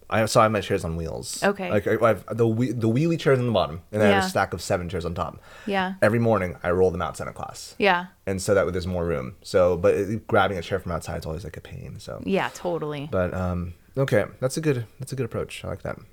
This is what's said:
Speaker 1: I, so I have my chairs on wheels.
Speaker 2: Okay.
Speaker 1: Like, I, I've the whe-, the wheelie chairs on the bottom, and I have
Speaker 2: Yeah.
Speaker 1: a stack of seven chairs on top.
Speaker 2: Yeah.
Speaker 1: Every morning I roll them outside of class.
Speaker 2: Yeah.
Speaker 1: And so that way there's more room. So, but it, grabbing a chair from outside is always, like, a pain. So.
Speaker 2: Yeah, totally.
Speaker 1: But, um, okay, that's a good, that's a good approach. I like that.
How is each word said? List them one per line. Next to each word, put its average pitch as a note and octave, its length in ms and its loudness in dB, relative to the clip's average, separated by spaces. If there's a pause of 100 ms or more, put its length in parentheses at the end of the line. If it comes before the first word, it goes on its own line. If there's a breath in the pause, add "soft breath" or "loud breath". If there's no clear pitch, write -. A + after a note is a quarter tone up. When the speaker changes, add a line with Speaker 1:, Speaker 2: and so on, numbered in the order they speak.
Speaker 1:
I, A2 180 2
so B2 120 2
I A2+ 60 8
have A2 80 4
my G#2 80 0
chairs F#2 240 -2
on E2 100 -4
wheels. D#2 480 -6
Speaker 2:
Okay. G3 260 0
Speaker 1:
Like, G#2+ 200 0
I, G#2+ 80 2 (120)
I've G2+ 160 0 (120)
the A#2 100 4
whe-, A2+ 260 2
the A2+ 160 0
wheelie D3+ 300 2
chairs C3+ 220 4
on B2 60 0
the A#2+ 60 0
bottom, E2 380 0
and G#2+ 100 -2
I G#2 60 6
have G2+ 60 8 (100)
Speaker 2:
Yeah. F#2 40 0
Speaker 1:
a - 20 -4
stack F#2+ 240 0
of F#2+ 100 -6
seven F2+ 260 0
chairs E2 160 -4
on E2+ 100 -4
top. - 260 -4 (260 loud breath)
Speaker 2:
Yeah. F#3+ 340 -2
Speaker 1:
Every A2 200 4
morning G2+ 420 2
I F2 80 0
roll F#2 220 4
them F2 100 -4
outside D2+ 240 -6
of - 80 -10
class. - 460 -12
Speaker 2:
Yeah. F3+ 260 2 (220)
Speaker 1:
And F#2+ 120 -2
so G#2 140 0
that F#2+ 100 6
way E2 60 0
there's F2 160 -4
more F2+ 180 -2
room. C#2+ 380 -4
So, F2+ 340 4
but F#2+ 200 4
it, G2+ 320 -2
grabbing G2 280 4
a F2 60 -6
chair F#2+ 160 -4
from F#2 140 -6
outside E2+ 260 -6
is E2 80 -10
always, D#2 160 -6
like, - 140 -14
a - 40 -12
pain. - 380 -14
So. - 260 -12
Speaker 2:
Yeah, F3 300 -2
totally. D3+ 560 -6
Speaker 1:
But, F2+ 240 0
um, F2+ 400 -4 (240)
okay, B2+ 280 2 (120)
that's C3 180 -4
a E3 40 -2
good, C3+ 260 0 (140)
that's C3 120 -12
a C3+ 40 -6
good B2+ 100 -4
approach. - 380 -8
I F#2 40 -8
like F2+ 140 -8
that. - 160 -8 (140)